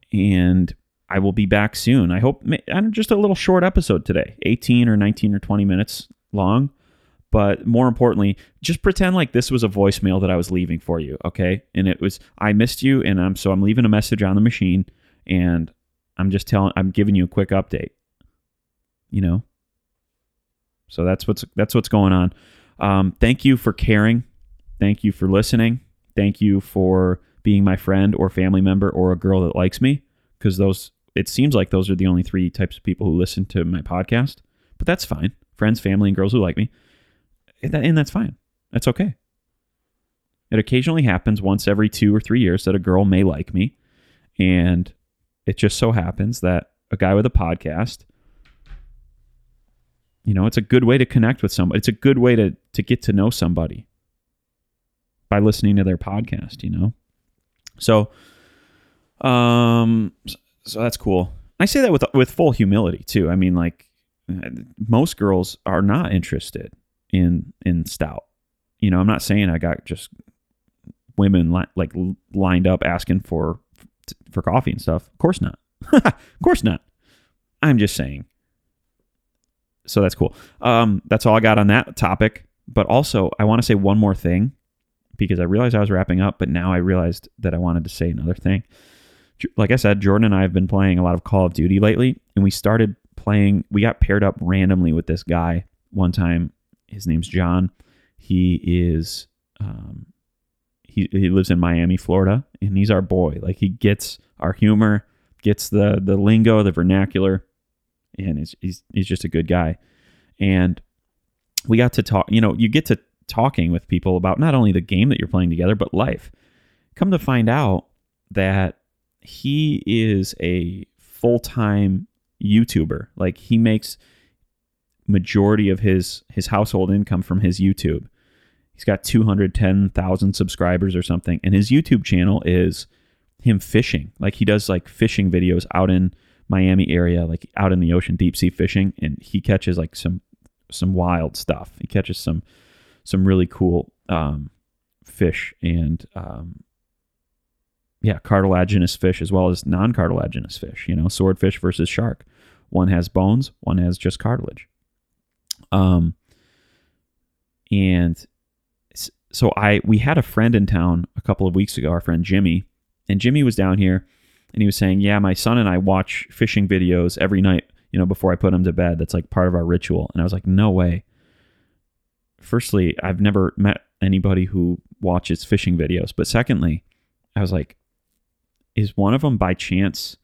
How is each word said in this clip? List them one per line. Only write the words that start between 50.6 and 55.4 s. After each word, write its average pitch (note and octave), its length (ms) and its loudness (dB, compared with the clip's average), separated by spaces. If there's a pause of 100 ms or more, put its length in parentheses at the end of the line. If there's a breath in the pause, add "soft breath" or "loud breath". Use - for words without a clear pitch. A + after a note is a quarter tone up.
good B2 240 4
way B2 140 4
to B2 60 2
connect A#2 380 2
with G2+ 100 -2
somebody. F#2 260 0
It's - 100 -2
a A#2+ 40 2
good C3 260 2
way B2 180 4
to, G#2 180 0 (200)
to A2 100 -2
get - 180 -2
to G#2 100 -2
know G2 160 2
somebody E2+ 600 -4 (1400)
by G2+ 120 2